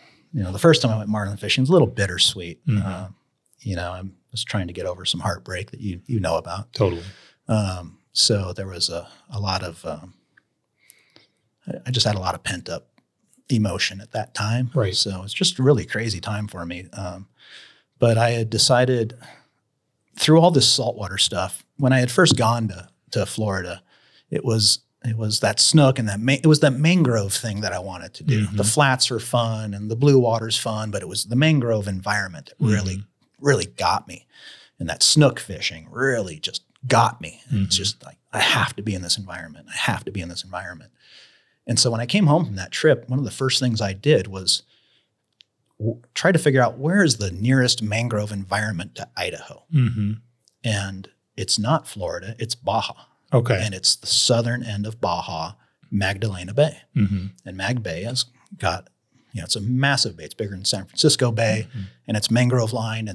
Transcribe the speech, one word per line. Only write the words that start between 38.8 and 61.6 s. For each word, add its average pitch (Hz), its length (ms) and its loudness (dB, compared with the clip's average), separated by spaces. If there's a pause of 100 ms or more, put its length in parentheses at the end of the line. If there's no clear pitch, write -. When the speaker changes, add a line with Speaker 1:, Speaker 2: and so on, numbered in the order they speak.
Speaker 1:
be 104 100 -2
in 90 80 -6
this 85 160 -2
environment. 82 520 -14
I - 80 -12
have 110 280 -4
to 98 60 -10
be 98 100 -6
in 85 80 -8
this 85 140 -12
environment." 90 480 -12 (760)
And 113 120 -2
so 123 120 2
when 113 100 -2
I 120 40 -4
came 196 220 4
home 143 180 6
from 107 100 -6
that 95 160 -10
trip, - 380 2
one 127 100 0
of 135 60 -2
the 98 60 -6
first - 280 -2
things 117 220 0
I 98 120 -2
did 101 340 2
was 95 360 -2 (1120)
w-, 113 240 -4 (120)
try - 180 2
to 165 80 4
figure 131 220 4
out - 160 2
where 170 260 2
is 127 140 2
the 101 140 -2
nearest 123 500 2
mangrove 107 500 -2
environment 101 640 -4
to - 120 -12 (100)
Idaho. - 460 -8 (100)
Speaker 2:
Mm-hmm. 113 400 2 (500)
Speaker 1:
And 98 460 -4 (280)
it's 101 220 -2
not 127 280 0
Florida, 90 520 -8
it's - 160 -6
Baja. - 380 -2 (380)
Speaker 2:
Okay. 117 320 4
Speaker 1:
And 104 120 -4
it's - 200 2
the - 120 -12
southern 117 560 2
end 104 240 -4
of 110 120 -10
Baja, 90 540 -2 (380)
Magdalena 98 640 -2
Bay. 143 260 2 (160)
Speaker 2:
Mm-hmm. 98 320 0 (180)
Speaker 1:
And 92 120 -14
Mag 120 260 -2
Bay 87 200 -6
has 127 220 -4 (320)
got, 190 320 -4 (420)
you 92 100 -10
know, 82 40 -10
it's - 100 -4
a 107 60 -4
massive 127 560 0
bay. - 60 -16
It's - 100 -14
bigger 104 220 -6
than 95 100 -8
San 95 200 -4
Francisco - 460 2
Bay, 110 380 0